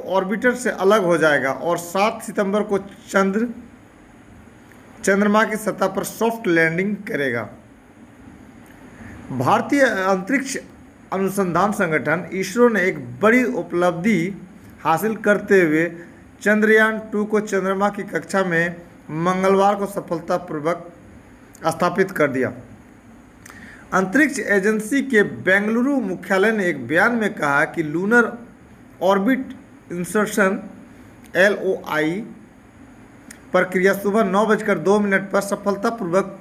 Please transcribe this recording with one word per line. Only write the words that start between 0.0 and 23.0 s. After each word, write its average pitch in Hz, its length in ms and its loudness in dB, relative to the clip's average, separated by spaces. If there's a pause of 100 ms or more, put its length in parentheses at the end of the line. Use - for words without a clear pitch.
ऑर्बिटर 208 460 0
से 220 160 -4
अलग 196 320 4
हो 170 140 2
जाएगा 143 340 2
और 165 260 -2
सात 208 460 -2
सितंबर 208 400 -2
को 202 140 -2
चंद्र, 196 680 -2 (1600)
चंद्रमा 208 400 2
की 214 140 -2
सतह 190 300 -2
पर 190 180 -4
सॉफ्ट 226 420 -4
लैंडिंग 170 480 2 (120)
करेगा। 123 420 -4 (1800)
भारतीय 226 480 0
अंतरिक्ष 196 760 0 (560)
अनुसंधान 190 580 0
संगठन 160 520 -2 (100)
इसरो 226 360 2
ने 208 120 2
एक 175 180 0 (220)
बड़ी 233 220 4
उपलब्धि 175 920 0 (460)
हासिल 165 380 0
करते 202 440 4
हुए 156 240 4 (560)
चंद्रयान 214 580 4 (120)
टू 208 140 -2
को 214 160 0
चंद्रमा 196 480 0
की 202 140 -6
कक्षा 190 400 -4
में 170 320 0 (460)
मंगलवार 190 540 2
को 202 120 -4
सफलतापूर्वक 170 1000 -4 (800)
स्थापित 180 460 0
कर 151 180 2
दिया। 127 240 -2 (1400)